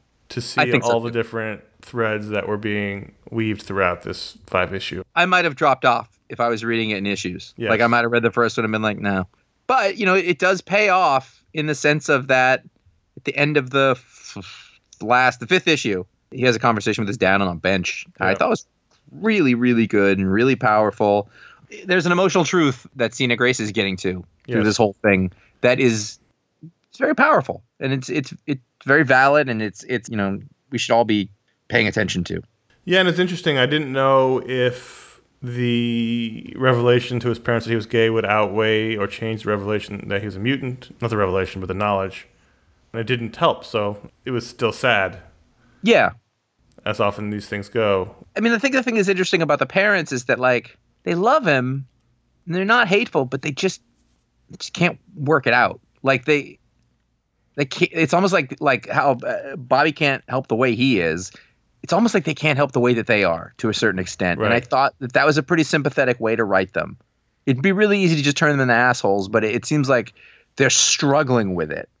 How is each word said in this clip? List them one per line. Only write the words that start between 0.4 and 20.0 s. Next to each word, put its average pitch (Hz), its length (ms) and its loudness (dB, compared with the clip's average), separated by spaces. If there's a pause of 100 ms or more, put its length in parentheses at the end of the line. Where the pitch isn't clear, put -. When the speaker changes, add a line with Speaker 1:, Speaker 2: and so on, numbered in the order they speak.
Speaker 1:
see - 180 -4
Speaker 2:
I 135 100 0
think 143 140 0
so, 117 80 0
Speaker 1:
all 117 80 2
the 117 80 -8
Speaker 2:
too. 117 120 -8
Speaker 1:
different 110 420 -8 (180)
threads 107 480 -4
that 104 180 -4
were 104 120 -4
being 104 560 -6 (160)
weaved 110 320 -4
throughout 92 400 -2
this - 340 -12 (100)
five 92 280 -2
issue. 95 280 -8 (120)
Speaker 2:
I 175 100 2
might 180 220 2
have 151 80 -2
dropped 139 320 0
off 120 320 0 (100)
if 120 100 -12
I 120 100 0
was 113 140 -2
reading 113 280 -2
it 104 80 -4
in 98 80 -4
issues. 92 500 -6
Speaker 1:
Yes. 113 140 -4
Speaker 2:
Like, 110 100 2
I 120 60 4
might 117 160 2
have 117 100 0
read 120 120 2
the 113 60 2
first 117 280 0
one 117 80 -2
and 107 60 -2
been 110 100 -2
like, 107 160 -2
"No." 98 280 -2 (420)
But, 233 280 0
you 202 80 -4
know, 185 100 2
it 180 240 0
does 185 220 2
pay 202 300 0
off 165 520 0 (120)
in 156 120 -4
the 151 80 -2
sense 151 360 0
of 131 180 2
that 127 340 2 (540)
at - 80 -20
the 135 120 -6
end 147 200 0
of 131 140 -2
the 135 260 2
f-, - 400 -20
f-, - 260 -16 (380)
last, 123 400 2
the 120 60 -10
fifth 180 220 0
issue, 107 360 -2 (260)
he 127 120 -6
has 123 140 4
a - 20 -4
conversation 113 440 0
with 104 60 -4
his 101 100 -6
dad 95 240 4
on 95 60 0
a 87 60 -4
bench. 92 520 -2 (140)
I 92 100 0
Speaker 1:
Yeah. 98 60 2
Speaker 2:
thought - 140 0
was - 160 -2 (460)
really, 165 420 2
really 117 320 2
good 98 320 2